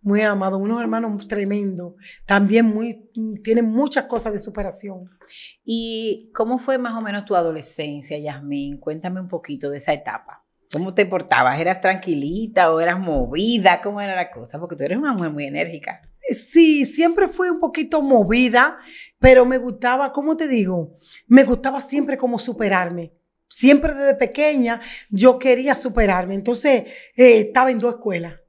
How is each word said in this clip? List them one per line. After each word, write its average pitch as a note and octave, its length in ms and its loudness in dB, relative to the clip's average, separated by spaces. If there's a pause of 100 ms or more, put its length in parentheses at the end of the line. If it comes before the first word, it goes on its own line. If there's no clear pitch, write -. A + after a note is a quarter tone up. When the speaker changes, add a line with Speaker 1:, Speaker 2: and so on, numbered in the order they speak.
Speaker 1:
Muy G3+ 180 2
amados, G3 420 0
unos A3+ 180 -2
hermanos A3+ 460 -4
tremendos. G3 680 -6 (320)
También G3+ 400 4
muy, A3 440 -4 (320)
tienen A3+ 220 2
muchas C4 400 0
cosas A#3 300 -6
de G3+ 40 -8
superación. F#3+ 720 -10 (540)
Speaker 2:
¿Y A3+ 680 -6
cómo A#3 260 -2
fue B3+ 200 -2
más A#3+ 180 -6
o A3+ 40 -6
menos G#3 240 -6
tu G#3 100 -4
adolescencia, D3+ 800 -4
Yasmín? C#3+ 640 -8
Cuéntame F3 420 -8
un F3+ 60 -12
poquito D3+ 420 -10
de C#3+ 100 -8
esa D3+ 140 -4
etapa. - 520 -10 (280)
¿Cómo F3+ 220 -6
te G3 120 2
portabas? C3 520 0
¿Eras F3+ 220 -2
tranquilita F#3 920 0
o D#3+ 80 0
eras F3 200 -2
movida? F3 840 -2
¿Cómo G3+ 180 -8
era G3 140 -6
la F3 160 -6
cosa? B2 300 -16
Porque E3+ 160 -12
tú C#3+ 80 -8
eres F3 140 -4
una C#4+ 140 -4
mujer F3 200 -4
muy D3 140 -8
enérgica. D#3 540 -10 (220)
Speaker 1:
Sí, D#4+ 640 4
siempre E4+ 400 2
fui F4+ 220 -4
un F4 100 -2
poquito D#4 420 -2
movida, B3 800 2 (400)
pero B3+ 260 8
me B3+ 140 0
gustaba, B3+ 540 -2
¿cómo D4 240 -2
te D#4+ 100 -4
digo? F#3 520 -2 (280)
Me B3+ 160 8
gustaba C4+ 380 -2
siempre C#4 360 -4
como A#3+ 220 -4
superarme. F#3 720 -4 (360)
Siempre C#4+ 460 4
desde C#4 200 2
pequeña B3+ 680 0 (300)
yo A#3+ 280 6
quería C4 360 2
superarme. G3 600 0
Entonces, A#3+ 480 0 (340)
eh, A#3+ 240 10
estaba C4 320 2
en A#3 80 -2
dos A#3+ 140 -2
escuelas. F3 400 -6 (140)